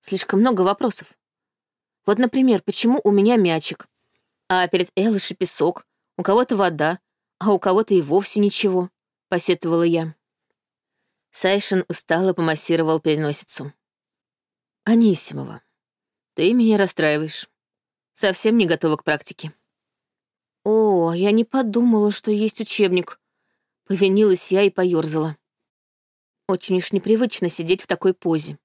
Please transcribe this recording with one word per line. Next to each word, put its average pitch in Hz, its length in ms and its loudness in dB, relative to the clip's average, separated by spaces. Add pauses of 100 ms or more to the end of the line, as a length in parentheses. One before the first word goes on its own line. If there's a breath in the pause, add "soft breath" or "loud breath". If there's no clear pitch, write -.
Слишком 196 400 -2
много 226 220 2
вопросов. 202 520 -2 (920)
Вот, 202 120 0
например, 254 440 2
почему - 420 -2
у 208 60 4
меня 202 260 4
мячик, 170 520 -2 (600)
а 185 200 2
перед 180 280 -2
Элышей 202 400 -2
песок, - 500 -4 (300)
у - 60 -8
кого-то 233 340 0
вода, 175 420 0 (400)
а 208 140 0
у 190 60 2
кого-то 196 360 0
и 180 60 6
вовсе 180 400 -2
ничего», 190 500 0 (380)
посетовала 170 540 0
я. 165 320 0 (1160)
Сайшин 196 580 -2
устало 180 440 -2
помассировал 160 680 0
переносицу. 147 720 -4 (1120)
«Анисимова, 165 800 0 (720)
ты 180 180 2
меня 220 260 4
расстраиваешь. 160 680 -2 (680)
Совсем 220 420 0
не 214 100 4
готова 160 300 0
к - 80 -12
практике». - 480 -6 (1120)
«О, 202 480 2
я 185 180 0
не 226 140 2
подумала, 226 680 0
что 202 200 -6
есть 214 300 -2
учебник», 185 600 -2 (640)
повинилась 196 680 2
я 190 120 2
и 196 80 4
поёрзала. 160 680 -2 (1120)
Очень 185 300 -2
уж - 140 -6
непривычно 214 560 0
сидеть 170 340 -2
в - 40 -16
такой 185 280 0
позе. 156 500 -4